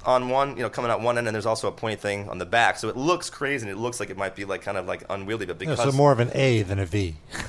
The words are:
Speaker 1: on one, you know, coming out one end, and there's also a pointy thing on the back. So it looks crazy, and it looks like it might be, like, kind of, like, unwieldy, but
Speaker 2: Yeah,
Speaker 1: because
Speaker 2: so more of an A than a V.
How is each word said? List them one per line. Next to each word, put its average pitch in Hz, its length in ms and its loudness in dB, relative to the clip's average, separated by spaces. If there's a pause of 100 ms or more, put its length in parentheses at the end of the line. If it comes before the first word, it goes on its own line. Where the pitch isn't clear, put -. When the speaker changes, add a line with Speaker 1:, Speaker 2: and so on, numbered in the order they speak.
Speaker 1:
on 127 240 4
one, 135 280 2
you 123 80 -2
know, 107 60 -2
coming 120 200 -2
out 104 120 2
one 120 160 2
end, 117 100 0
and 107 60 -2
there's 107 120 -2
also 110 220 0
a 92 40 -2
pointy 110 220 -4
thing 101 340 -4
on 90 100 -8
the 87 80 -4
back. 110 320 4
So 113 100 -4
it 107 80 -4
looks 165 340 0
crazy, 139 380 -4
and - 20 -6
it 98 100 -8
looks 120 200 -4
like 107 100 -6
it 95 60 -10
might 95 180 -4
be, 101 100 -8
like, 95 180 -4
kind 101 140 -4
of, 92 100 -4
like, 92 220 -6
unwieldy, 98 380 -4
but 85 160 -8
Speaker 2:
Yeah, 156 80 -4
Speaker 1:
because 131 220 2
Speaker 2:
so 131 40 0
more 143 140 8
of 127 80 6
an 113 160 2
A 127 280 4
than 98 180 0
a 98 60 0
V. 90 300 -2 (320)